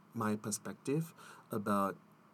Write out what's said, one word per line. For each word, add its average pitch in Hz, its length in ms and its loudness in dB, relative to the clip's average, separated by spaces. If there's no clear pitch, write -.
my 107 220 2
perspective 113 800 -2
about 101 460 2